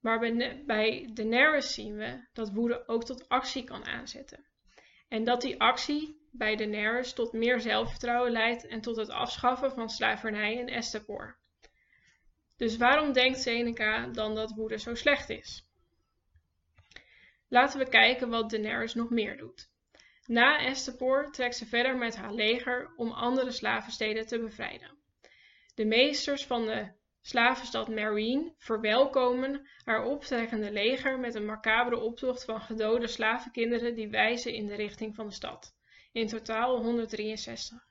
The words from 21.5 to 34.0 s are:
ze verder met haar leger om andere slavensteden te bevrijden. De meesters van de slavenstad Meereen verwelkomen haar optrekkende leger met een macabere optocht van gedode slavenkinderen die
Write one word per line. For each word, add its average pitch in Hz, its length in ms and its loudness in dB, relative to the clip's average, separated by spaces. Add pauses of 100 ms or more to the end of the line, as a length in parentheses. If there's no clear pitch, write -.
ze 220 100 -10
verder 254 300 2
met 233 200 -2
haar 226 160 -10
leger 233 640 0
om 233 160 -4
andere 254 380 0
slavensteden 220 760 -2
te 233 140 -4
bevrijden. 226 580 -10 (760)
De 220 100 -2
meesters 277 640 2
van 233 200 0
de 214 260 -4 (280)
slavenstad 247 680 0
Meereen 220 680 0
verwelkomen 254 1080 2 (160)
haar 220 200 0
optrekkende 233 680 -2
leger 254 460 0
met 240 160 -4
een 214 100 -4
macabere 226 540 2
optocht 247 460 -4
van 220 160 -4
gedode 226 460 0
slavenkinderen 233 880 0
die 220 140 -6